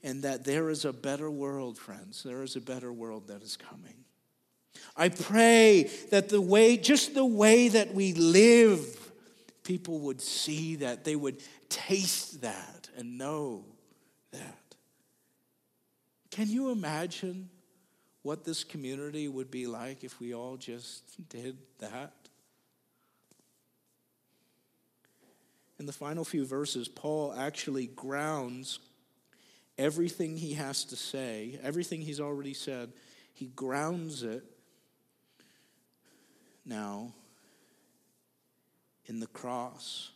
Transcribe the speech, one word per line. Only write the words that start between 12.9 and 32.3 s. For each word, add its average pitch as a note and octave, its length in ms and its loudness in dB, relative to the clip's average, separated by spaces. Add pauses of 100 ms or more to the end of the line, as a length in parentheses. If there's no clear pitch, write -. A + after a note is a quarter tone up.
and A#2+ 220 -12
know C3+ 460 -8 (680)
that. - 240 -16 (1800)
Can G#3 200 -4
you C4 180 -2
imagine F3+ 800 -6 (760)
what D3+ 220 -8
this E3 180 -6
community D3 640 -10
would C3 240 -8
be B2+ 160 -8
like A#2+ 380 -10
if - 160 -18
we A#2+ 140 -10
all B2+ 240 -12
just A#2+ 440 -16 (280)
did B2+ 260 -12 (220)
that? A#2+ 340 -14 (3750)
In D3 80 -12
the C#3+ 60 -12
final D#3 340 -8
few C#3+ 180 -4
verses, C3+ 440 -6
Paul D3+ 440 -6
actually C3+ 540 -6
grounds C3 960 -8 (1000)
everything D#3+ 580 -4
he D#3+ 180 -8
has C#3 320 -6
to B2+ 100 -14
say, A#2+ 680 -10
everything D#3+ 400 -6
he's D3 180 -10
already C#3+ 340 -8